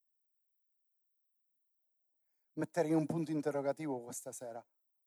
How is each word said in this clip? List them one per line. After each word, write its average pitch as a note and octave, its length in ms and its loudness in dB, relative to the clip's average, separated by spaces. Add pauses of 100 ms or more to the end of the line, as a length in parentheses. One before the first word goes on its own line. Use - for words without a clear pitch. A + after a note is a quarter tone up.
(2500)
Metterei D#3 400 2
un D#3 120 6
punto D#3+ 260 0
interrogativo C#3+ 680 0
questa A#2+ 300 -10
sera. A#2 340 -10 (420)